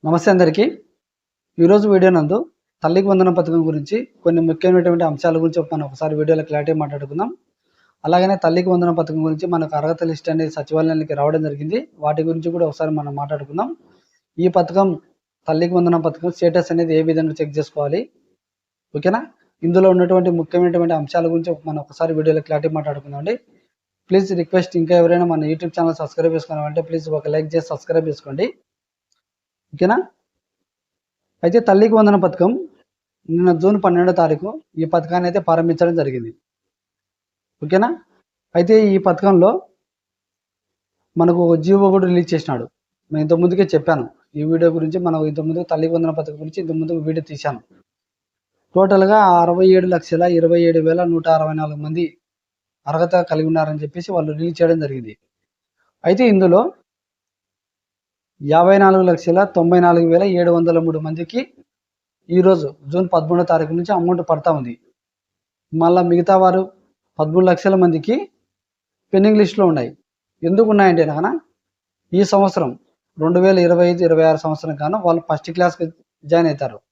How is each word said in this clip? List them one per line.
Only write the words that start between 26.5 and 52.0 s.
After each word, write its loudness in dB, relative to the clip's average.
ప్లీజ్ -8
ఒక -8
లైక్ -4
చేసి -2
సబ్స్క్రైబ్ -4
చేసుకోండి, -6
ఓకేనా? 0
అయితే 2
తల్లికి 4
వందనం 4
పథకం 0
నిన్న 2
జూన్ 2
పన్నెండో 2
తారీఖు -2
ఈ -2
పథకాన్ని -2
అయితే -2
ప్రారంభించడం 0
జరిగింది, -6
ఓకేనా? 0
అయితే 4
ఈ 2
పథకంలో 4
మనకు 2
ఒక 4
జీవో 4
కూడా 2
రిలీజ్ 0
చేసినాడు. -6
నేను -2
ఇంతకుముందుకే 2
చెప్పాను 0
ఈ -6
వీడియో 2
గురించి, -4
మనం -2
ఇంతకుముందు -6
తల్లికి -2
వందనం -2
పథకం -10
గురించి -12
ఇంతకుముందు -6
వీడియో -6
తీశాను. -8
టోటల్గా 4
అరవై 2
ఏడు 0
లక్షల -2
ఇరవై 2
ఏడు 2
వేల 0
నూట -2
అరవై -2
నాలుగు -8
మంది -4